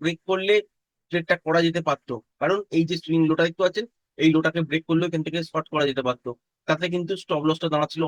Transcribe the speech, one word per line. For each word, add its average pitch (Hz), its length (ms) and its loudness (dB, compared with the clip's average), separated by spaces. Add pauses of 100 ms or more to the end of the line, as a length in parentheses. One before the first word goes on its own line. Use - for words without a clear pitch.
ব্রেক 165 180 -2 (120)
করলে 190 240 2 (560)
ট্রেডটা 175 260 0 (100)
করা 165 200 2
যেতে 170 220 -2
পারতো, 139 260 -2 (260)
কারণ 175 180 0 (180)
এই 165 140 4
যে 180 120 -2
সুইং 165 180 0 (100)
লোটা 165 160 2
দেখতে 170 180 -4
পাচ্ছেন, 214 220 -2 (360)
এই 160 120 6
লোটাকে 160 340 2
ব্রেক 160 200 -2
করলেও 165 220 2
এখান 160 160 -2
থেকে 165 120 -4 (120)
শর্ট 156 220 -4
করা 151 180 2
যেতে 131 180 -2
পারতো, 123 220 -4 (380)
তাতে 160 160 0 (100)
কিন্তু 180 180 -2 (100)
স্টপ 151 260 -2
লসটা 165 240 0
দাঁড়াচ্ছিল 151 360 -2